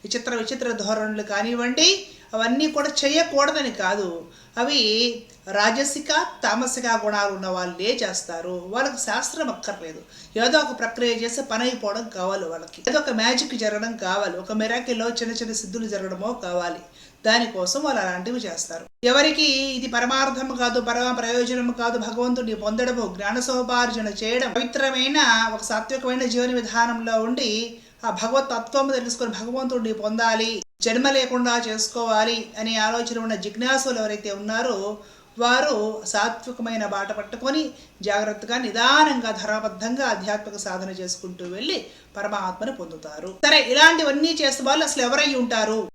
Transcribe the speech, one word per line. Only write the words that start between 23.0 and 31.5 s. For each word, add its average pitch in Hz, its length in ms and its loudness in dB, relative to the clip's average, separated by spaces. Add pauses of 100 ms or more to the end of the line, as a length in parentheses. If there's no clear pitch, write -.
జ్ఞాన 202 220 -2 (100)
సముపార్జన 240 600 0 (120)
చేయడం, 240 360 0
పవిత్రమైన 269 600 2 (360)
ఒక 220 140 -6
సాత్వికమైన 254 640 -2
జీవన 247 260 2
విధానంలో 226 560 0 (120)
ఉండి 247 240 0 (560)
ఆ 208 120 0
భగవత్ 254 320 0
తత్వం 269 360 0 (100)
తెలుసుకొని 233 420 -4
భగవంతుడిని 240 640 -2
పొందాలి, 226 480 2 (340)
జన్మ 247 300 2
లేకుండా 247 400 2 (100)